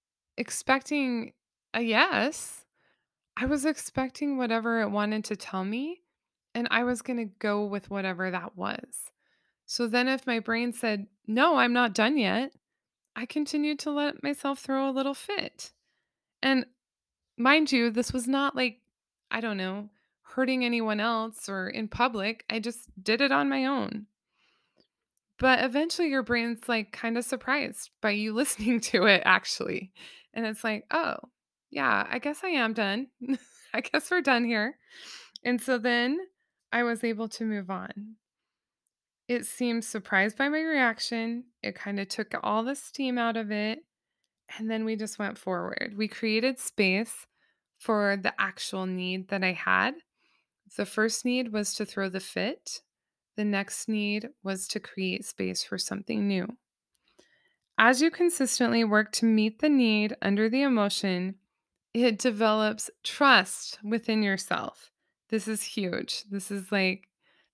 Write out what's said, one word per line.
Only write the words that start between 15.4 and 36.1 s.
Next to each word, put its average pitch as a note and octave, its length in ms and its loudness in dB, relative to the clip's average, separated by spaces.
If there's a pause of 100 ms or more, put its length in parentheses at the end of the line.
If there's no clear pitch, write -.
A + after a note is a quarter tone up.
And C4 260 2 (720)
mind C#4+ 360 4
you, A#3+ 180 4
this A#3 220 -2
was B3 160 -2
not, C#4 260 0
like, B3+ 260 -2 (500)
I A3+ 100 -4
don't A3 160 -4
know, F#3+ 340 -6 (320)
hurting B3+ 420 0
anyone A3+ 360 0
else A3+ 480 -4
or F#3+ 200 -6
in G#3+ 200 -6
public. A3 600 -2
I A3+ 120 -8
just A#3 280 -8 (140)
did A3 180 0
it C#4 120 4
on C#4+ 160 2
my C4+ 180 0
own. G#3+ 400 -4 (1300)
But B3+ 280 4
eventually D#4 440 0
your C4+ 140 0
brain's, A#3 460 -2
like, A3 240 0
kinda A#3 300 -2
surprised - 680 -4 (100)
by G#3 120 2
you G#3+ 200 0
<laughs> - 20 -4
listening A#3 460 2 (120)
to G3+ 140 6
it, G3 180 8
actually. - 680 0 (420)
And A3+ 120 -4
it's G#3+ 160 -6
like, G#3+ 300 -4
"Oh, - 240 0 (540)
yeah, A#2 380 2
I B3 120 -2
guess D4 240 -6
I F#4 60 -2
am A#3+ 220 2
done. G#3+ 360 -2 (120)
<laughs> - 540 -6
I A#3+ 60 0
guess - 300 -2
we're F4+ 100 4
done B3 240 4
here." A#3 340 -2 (640)
And B3 160 0
so C4 180 0
then B3 420 2 (520)